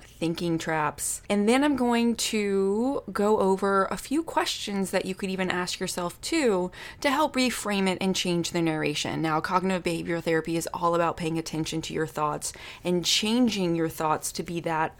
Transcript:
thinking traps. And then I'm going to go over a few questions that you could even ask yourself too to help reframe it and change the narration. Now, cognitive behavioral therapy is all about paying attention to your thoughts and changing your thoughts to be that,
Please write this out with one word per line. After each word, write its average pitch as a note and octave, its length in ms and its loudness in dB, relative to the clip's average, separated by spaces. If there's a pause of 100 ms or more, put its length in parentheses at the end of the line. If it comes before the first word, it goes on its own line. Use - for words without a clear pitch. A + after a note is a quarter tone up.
(200)
thinking E3 380 0
traps. D#3 720 -2
And G#3 180 2
then B3 160 6
I'm D4 140 2
going A#3 380 2
to G#3 960 0
go G#3 280 4
over G3 460 4
a F#3+ 120 -2
few D#4 240 -2
questions - 720 -2
that F#3+ 140 0
you F#3 100 -6
could G3 140 -4
even F#3 200 0
ask F3+ 300 -2
yourself F3 400 -4
too G#3 520 2 (280)
to C#4+ 100 2
help C#4+ 260 2
reframe G#3 520 2
it F#3 140 2
and F#3 140 2
change E3+ 360 0
the E3+ 100 0
narration. D#3 600 0
Now, D#3+ 180 0
cognitive F#3 440 0
behavioral E3+ 400 -2
therapy E3 340 0
is D#3+ 160 -4
all F3 200 2
about E3+ 240 2
paying E3 220 -2
attention D#3 440 -4
to - 100 -8
your D#3 140 -2
thoughts D3+ 440 -4 (320)
and F3 220 0
changing G#3+ 680 2
your E3 140 0
thoughts D#3 440 -2
to F#3 100 -4
be E3+ 160 -6
that, D#3+ 400 -2